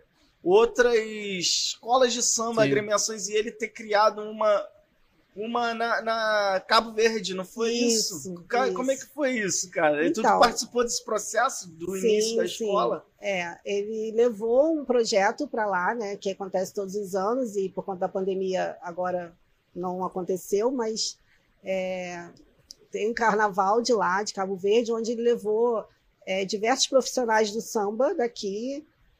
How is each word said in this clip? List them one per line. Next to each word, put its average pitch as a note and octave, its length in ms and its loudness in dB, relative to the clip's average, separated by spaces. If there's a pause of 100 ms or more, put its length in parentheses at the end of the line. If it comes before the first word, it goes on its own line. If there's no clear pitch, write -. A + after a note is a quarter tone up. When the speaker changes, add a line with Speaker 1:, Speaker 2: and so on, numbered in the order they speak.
(440)
Speaker 1:
outras A#3 540 6
escolas A3 1120 0
de A#3+ 100 -4
samba, A3+ 400 0
Speaker 2:
Sim. G3+ 60 4
Speaker 1:
agremiações, G#3 600 0
e G#3 60 -4
ele G#3+ 160 0
ter A3 180 -8
criado G#3 540 2
uma, G#3+ 440 2 (680)
uma A#3 400 -2
na, A3+ 280 -2
na G#3+ 640 0
Cabo A3+ 240 2
Verde, G#3+ 420 0
não F#3 100 -6
foi A#3 280 -2
isso? A3+ 440 0
Speaker 3:
Isso, F3 320 -12
Speaker 1:
Ca-, A#3+ 180 0
Speaker 3:
isso. F#3+ 100 -2
Speaker 1:
como C4 140 0
é C4+ 60 0
que - 100 -14
foi C4+ 320 -2
isso, F#3 320 -2
cara? D#3 360 2
E D4 60 2
tu A3 80 -4
Speaker 3:
Então. G#3 180 4
Speaker 1:
participou A#3 460 2
desse - 200 -6
processo A3 680 -2
do E3+ 260 -8
Speaker 3:
Sim, F#3+ 100 0
Speaker 1:
início A3 300 2
da A3+ 120 2
Speaker 3:
sim. A3+ 180 -6
Speaker 1:
escola? G3+ 400 0 (140)
Speaker 3:
É, F3+ 440 -4
ele G#3+ 500 -4
levou A#3+ 640 4
um C#4 60 -6
projeto A#3 640 2
pra A3 180 -2
lá, F#3 280 0
né, G3+ 220 -6
que G3 140 -6
acontece F#3+ 440 -4
todos G3 200 -6
os G3 200 -6
anos G#3+ 420 0
e F#3+ 140 0
por F#3 140 -8
conta F#3 160 -8
da F#3 80 0
pandemia F#3 760 -2
agora F3 520 -6 (400)
não F3+ 300 -4
aconteceu, F#3+ 680 -2
mas, A3+ 480 -4 (460)
é, F#3 640 -6 (600)
tem G3+ 200 -2
um A#3 40 -2
carnaval G#3 680 2
de B3 100 2
lá, F#3+ 300 2
de G#3 100 -8
Cabo F#3+ 240 -4
Verde, G#3 360 2
onde A3+ 200 -2
ele A3+ 100 -4
levou, A3+ 640 2 (400)
é, F#3+ 220 -2
diversos A3+ 400 0
profissionais A3+ 640 2
do A3 100 -4
samba A3 540 0
daqui A#3+ 720 -4 (340)